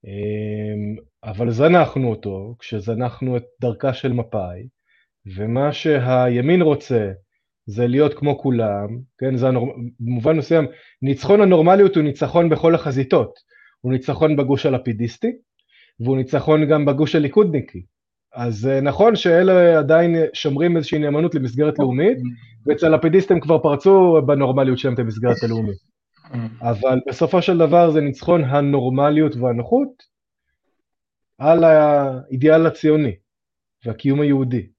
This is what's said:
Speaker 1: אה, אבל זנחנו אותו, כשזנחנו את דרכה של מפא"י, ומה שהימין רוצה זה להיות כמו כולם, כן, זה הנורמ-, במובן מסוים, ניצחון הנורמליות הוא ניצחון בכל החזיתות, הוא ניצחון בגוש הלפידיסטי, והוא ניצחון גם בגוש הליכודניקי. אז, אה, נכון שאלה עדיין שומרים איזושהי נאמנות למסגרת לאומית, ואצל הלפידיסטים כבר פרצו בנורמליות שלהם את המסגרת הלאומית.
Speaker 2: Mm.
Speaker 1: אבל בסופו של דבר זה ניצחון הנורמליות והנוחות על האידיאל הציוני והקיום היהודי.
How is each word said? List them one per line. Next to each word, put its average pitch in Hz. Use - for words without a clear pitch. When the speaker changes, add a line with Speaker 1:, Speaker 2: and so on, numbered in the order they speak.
Speaker 1:
אה, 107
אבל 113
זנחנו 139
אותו, 104
כשזנחנו 117
את 120
דרכה 127
של 131
מפא"י, 110
ומה 120
שהימין 127
רוצה 135
זה 107
להיות 143
כמו 143
כולם, 110
כן, 131
זה 127
הנורמ-, 123
במובן 120
מסוים, 156
ניצחון 139
הנורמליות 185
הוא 156
ניצחון 151
בכל 165
החזיתות, 135
הוא 123
ניצחון 143
בגוש 139
הלפידיסטי, 120
והוא 127
ניצחון 151
גם 151
בגוש 143
הליכודניקי. 151
אז, 117
אה, 135
נכון 196
שאלה 175
עדיין 165
שומרים 160
איזושהי 156
נאמנות 151
למסגרת 147
לאומית, 139
ואצל 147
הלפידיסטים 165
כבר 156
פרצו 170
בנורמליות 135
שלהם 127
את 117
המסגרת 117
הלאומית. 113
Speaker 2:
Mm. 127
Speaker 1:
אבל 120
בסופו 165
של 175
דבר 165
זה 156
ניצחון 147
הנורמליות 143
והנוחות 120
על 165
האידיאל 147
הציוני 151
והקיום 135
היהודי. 131